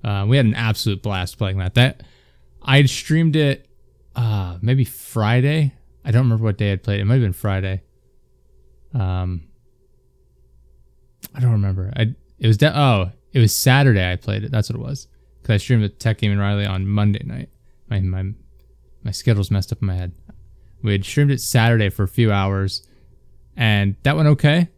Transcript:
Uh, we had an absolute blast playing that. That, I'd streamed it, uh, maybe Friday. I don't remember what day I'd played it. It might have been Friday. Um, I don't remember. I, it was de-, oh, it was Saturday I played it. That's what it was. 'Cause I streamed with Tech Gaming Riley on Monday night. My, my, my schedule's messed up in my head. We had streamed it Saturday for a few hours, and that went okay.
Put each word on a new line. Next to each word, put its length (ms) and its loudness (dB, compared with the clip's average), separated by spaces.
Uh, 240 -2
we 120 4
had 80 4
an 80 2
absolute 480 -2
blast 340 -6
playing 220 -4
that. 160 -4
That, 300 4
I'd 260 4
streamed 480 0
it, 320 -2
uh, 460 -4
maybe 220 2
Friday. 920 -2
I 80 -4
don't 100 4
remember 220 0
what 120 -2
day 140 0
I'd 140 -4
played 160 -2
it. 20 -4
It 40 -4
might 80 2
have 80 2
been 100 0
Friday. 500 -4
Um, 560 -4
I 60 -8
don't 100 2
remember. 460 -2
I, 180 0
it 80 -2
was 100 6
de-, 220 2
oh, 320 2
it 80 2
was 120 4
Saturday 600 4
I 20 -2
played 300 -6
it. 80 -8
That's 180 -2
what 80 -8
it 40 -10
was. 260 -12
'Cause 120 0
I 20 2
streamed 260 0
with 160 -4
Tech 200 -2
Gaming 200 0
Riley 260 -2
on 220 -4
Monday 380 0
night. 240 -12
My, 80 -2
my, 240 -4
my 80 -6
schedule's 400 -2
messed 220 -2
up 100 -6
in 60 -2
my 80 -4
head. 160 -8
We 120 -2
had 120 0
streamed 280 0
it 80 -2
Saturday 480 2
for 160 -2
a 40 -2
few 220 0
hours, 560 -2
and 480 0
that 100 2
went 140 2
okay. 500 4